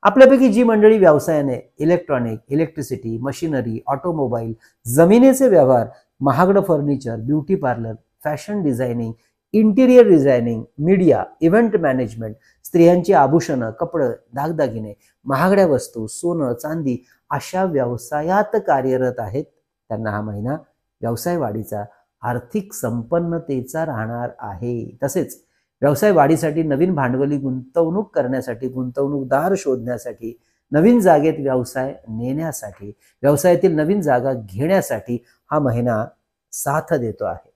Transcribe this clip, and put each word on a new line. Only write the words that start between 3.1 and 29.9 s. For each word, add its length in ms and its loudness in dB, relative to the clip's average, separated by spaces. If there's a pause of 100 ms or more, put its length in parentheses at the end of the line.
मशिनरी, 680 -6
ऑटोमोबाईल, 680 -4 (340)
जमिनीचे 640 6
व्यवहार, 380 4 (340)
महागडं 420 2
फर्निचर, 540 -2
ब्युटी 380 -2
पार्लर, 380 -4 (320)
फॅशन 380 -6
डिझायनिंग, 500 -4 (400)
इंटिरियर 560 6
डिझायनिंग, 540 4 (160)
मीडिया, 460 2 (160)
इव्हेंट 360 2
मॅनेजमेंट, 600 -4 (280)
स्त्रियांची 480 4
आभूषणं, 580 2
कपडं, 420 -4 (200)
दागदागिने, 600 -6 (320)
महागड्या 420 2
वस्तू, 400 -2
सोनं, 480 -4
चांदी 500 -6 (260)
अशा 340 -4
व्यवसायात 920 -2 (100)
कार्यरत 520 0
आहेत, 260 -6 (440)
त्यांना 220 -6
हा 100 -4
महिना 340 -8 (460)
व्यवसाय 360 -4
वाढीचा, 480 -6 (380)
आर्थिक 500 -6
संपन्नतेचा 1120 -6
राहणार 520 -8
आहे. 640 -10
तसेच 380 -6 (420)
व्यवसाय 280 2
वाढीसाठी, 520 2
नवीन 320 0
भांडवली 420 -2
गुंतवणूक 760 -4
करण्यासाठी, 540 -4
गुंतवणूकदार 880 -4
शोधण्यासाठी, 840 -6 (340)